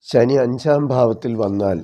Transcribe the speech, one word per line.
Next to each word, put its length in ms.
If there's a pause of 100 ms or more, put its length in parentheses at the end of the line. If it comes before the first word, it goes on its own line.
ശനി 320
അഞ്ചാം 500
ഭാവത്തിൽ 480
വന്നാൽ 480